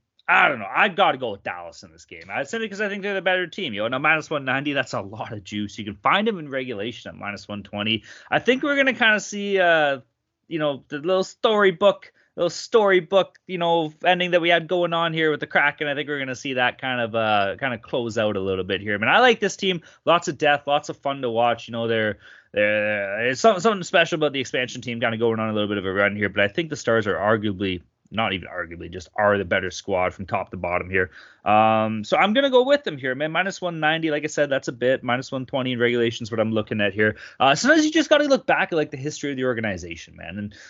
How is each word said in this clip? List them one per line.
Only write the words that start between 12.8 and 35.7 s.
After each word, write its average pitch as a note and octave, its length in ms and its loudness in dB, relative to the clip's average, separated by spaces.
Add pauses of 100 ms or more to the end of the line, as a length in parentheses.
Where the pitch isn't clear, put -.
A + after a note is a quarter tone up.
you F3+ 120 -6
know, E3+ 340 2 (120)
ending F3+ 260 2
that E3+ 100 4
we E3 80 2
had E3+ 200 4
going F3 260 0
on E3 180 0
here D#3+ 180 2
with D3 100 -2
the D3+ 60 -6
Kraken. D3 400 0
I C#3+ 80 -2
think C#3 140 -4
we're D3 100 -4
gonna C3 160 -6
see C3+ 200 -8
that B2 260 0
kind B2+ 200 -2
of, A2+ 140 -2
uh, G#2 440 2
kinda B2+ 180 -4
close A#2 400 -4
out G#2+ 200 0
a F#2+ 40 -2
little F#2+ 240 -2
bit F#2+ 160 -2
here. G#2 140 -4
I G2+ 40 -2
mean, A2 100 0
I E3+ 100 6
like A#3+ 220 4
this G3 160 -2
team. F#3 260 -2 (240)
Lots E3 220 4
of D3 100 -6
depth, D3 280 2
lots D3 220 -2
of D3+ 80 -12
fun C#3 260 -6
to B2 80 -2
watch. A#2 380 0
You A#2 40 -12
know, A#2 160 -4
they're, A2 300 -2 (340)
they're, G#2 760 0
it's C3 120 -2
something, G#3+ 200 4
something G3+ 220 0
special E3+ 340 2
about D3+ 160 0
the C#3 80 -4
expansion B2+ 400 -6
team A#2 200 -8
kinda A2+ 180 0
going A2+ 220 0
on A2 100 -2
a - 20 -4
little G#2 160 0
bit G#2 100 -2
of F2+ 60 -6
a F#2+ 80 -2
run G2+ 240 2
here. G#2 140 -2
But G2+ 120 0
I G2+ 60 4
think D#3+ 220 -4
the D3 60 -6
Stars A2+ 300 0
are F#2 100 0
arguably, G2+ 640 0 (280)
not G#2 240 -2
even F2 140 -8
arguably, F2 420 -12
just F#2 240 -14
are G#2 240 4
the G2 60 -2
better F#2 260 0
squad F#2 420 -2
from F#2+ 140 -14
top F#2+ 240 -6
to F#2 60 -12
bottom F2+ 340 -4
here. F#2 200 0 (340)
Um, A2 600 4
so F3 120 0
I'm G3 180 4
gonna C#4 160 2
go B3+ 120 6
with C#4+ 220 2
them D#3 140 -6
here, B2+ 180 -4
man. D#3 160 -4
Minus F#3 280 -2
one E3+ 200 -6
ninety, D#3+ 320 0
like D3 100 -2
I D3+ 60 -6
said, D3 200 0
that's C3+ 200 -2
a D3+ 40 -4
bit. B2 300 0
Minus B2+ 300 -2
one C3 120 -6
twenty B2+ 280 -4